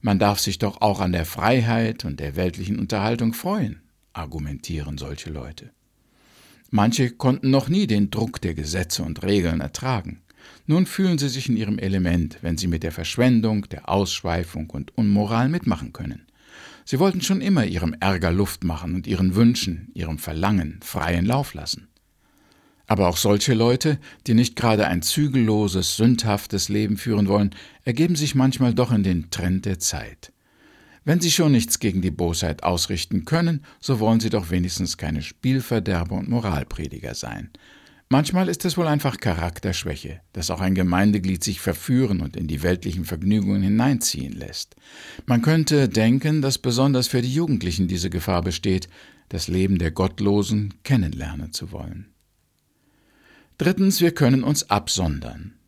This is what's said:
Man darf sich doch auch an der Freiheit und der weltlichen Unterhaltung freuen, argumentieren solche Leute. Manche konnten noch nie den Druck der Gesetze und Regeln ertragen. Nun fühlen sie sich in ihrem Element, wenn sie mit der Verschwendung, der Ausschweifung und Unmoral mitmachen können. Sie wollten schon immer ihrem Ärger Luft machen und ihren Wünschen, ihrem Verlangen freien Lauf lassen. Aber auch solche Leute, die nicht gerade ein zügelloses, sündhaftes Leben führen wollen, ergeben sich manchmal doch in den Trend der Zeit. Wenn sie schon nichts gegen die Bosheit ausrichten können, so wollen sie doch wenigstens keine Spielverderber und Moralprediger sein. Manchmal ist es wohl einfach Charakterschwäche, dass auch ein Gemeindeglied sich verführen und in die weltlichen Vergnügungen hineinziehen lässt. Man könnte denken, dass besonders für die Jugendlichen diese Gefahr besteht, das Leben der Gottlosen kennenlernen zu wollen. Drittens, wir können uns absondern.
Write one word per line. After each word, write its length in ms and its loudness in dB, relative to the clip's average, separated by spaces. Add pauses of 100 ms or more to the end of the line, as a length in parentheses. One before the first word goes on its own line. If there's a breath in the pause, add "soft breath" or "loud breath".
Man 180 2
darf 200 2
sich 200 -4
doch 220 -2
auch 180 2
an 140 0
der 120 -2
Freiheit 760 0
und 160 -6
der 160 -6
weltlichen 440 -2
Unterhaltung 540 0
freuen, 480 -4 (300)
argumentieren 880 -8
solche 320 -10
Leute. 420 -12 (1000 soft breath)
Manche 420 2
konnten 380 0
noch 200 2
nie 180 2
den 220 2
Druck 320 -4
der 120 -4
Gesetze 500 -4
und 200 -8
Regeln 380 2
ertragen. 600 -6 (460 loud breath)
Nun 180 4
fühlen 320 0
sie 120 0
sich 180 -6
in 80 2
ihrem 240 -2
Element, 600 0
wenn 160 -2
sie 100 -2
mit 160 -2
der 80 -2
Verschwendung, 760 0
der 180 -12
Ausschweifung 800 -2
und 280 -8
Unmoral 500 2
mitmachen 460 -4
können. 340 -10 (580 loud breath)
Sie 140 -2
wollten 220 2
schon 180 0
immer 260 2
ihrem 360 -2
Ärger 320 0
Luft 320 -2
machen 300 -4
und 120 -6
ihren 280 2
Wünschen, 580 2
ihrem 240 -6
Verlangen 680 -2
freien 420 -2
Lauf 280 -2
lassen. 340 -10 (1000 soft breath)
Aber 220 2
auch 80 2
solche 380 2
Leute, 440 2 (300 loud breath)
die 60 2
nicht 240 4
gerade 300 4
ein 140 0
zügelloses, 960 2
sündhaftes 720 2
Leben 300 0
führen 320 2
wollen, 220 4 (340 loud breath)
ergeben 320 2
sich 180 -2
manchmal 380 4
doch 180 2
in 120 4
den 280 0
Trend 340 -2
der 140 -4
Zeit. 540 -8 (720 soft breath)
Wenn 160 2
sie 100 2
schon 220 4
nichts 260 2
gegen 220 0
die 100 2
Bosheit 520 -2
ausrichten 600 -2
können, 400 0 (160 loud breath)
so 220 0
wollen 180 6
sie 100 0
doch 220 -2
wenigstens 460 -2
keine 240 -4
Spielverderber 960 -2
und 120 -6
Moralprediger 840 -4
sein. 360 -10 (580 loud breath)
Manchmal 380 2
ist 160 -4
es 140 -2
wohl 100 2
einfach 300 0
Charakterschwäche, 1040 -4 (140)
dass 180 -4
auch 80 -4
ein 160 2
Gemeindeglied 680 2
sich 180 -4
verführen 580 0
und 160 -6
in 120 -6
die 140 -4
weltlichen 440 -2
Vergnügungen 580 0
hineinziehen 720 0
lässt. 420 -12 (500 loud breath)
Man 160 2
könnte 480 4
denken, 520 4
dass 160 0
besonders 500 2
für 140 0
die 120 -2
Jugendlichen 540 0
diese 220 -2
Gefahr 340 -2
besteht, 440 -2 (420 loud breath)
das 180 -6
Leben 320 2
der 120 0
Gottlosen 920 0
kennenlernen 680 -2
zu 180 -10
wollen. 380 -12 (1500 soft breath)
Drittens, 440 2
wir 120 4
können 300 4
uns 260 -2
absondern. 840 -2 (140)